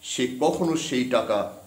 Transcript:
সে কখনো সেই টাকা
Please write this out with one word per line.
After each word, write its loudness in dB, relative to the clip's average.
সে -2
কখনো 2
সেই -2
টাকা 0